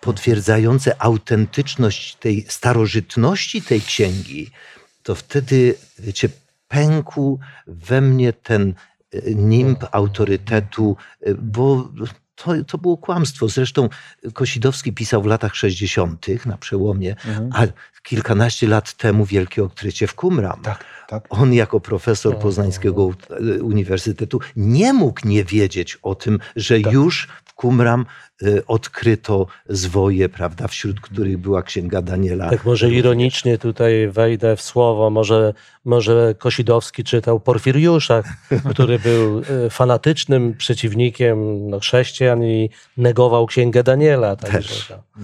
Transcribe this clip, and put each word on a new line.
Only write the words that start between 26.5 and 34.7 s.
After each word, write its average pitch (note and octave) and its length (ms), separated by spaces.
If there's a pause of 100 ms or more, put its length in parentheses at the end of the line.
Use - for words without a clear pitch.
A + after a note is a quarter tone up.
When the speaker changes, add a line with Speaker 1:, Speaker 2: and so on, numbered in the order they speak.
Speaker 1:
że A2+ 240
Speaker 2:
Tak. G#2 140
Speaker 1:
już D3 340 (180)
w - 80
Qumran, A#2+ 520 (380)
e, G2+ 240
odkryto A2 800 (220)
zwoje, F#2+ 600
prawda, F2 380
wśród G2+ 340
których G2 360
była F#2 260
Księga F2+ 380
Daniela. F2+ 480
Speaker 3:
Tak - 160
może A#2+ 200
Speaker 1:
Również. A#2+ 140
Speaker 3:
ironicznie B2 580
tutaj A2+ 500
wejdę A2+ 480
w - 60
słowo, A2 480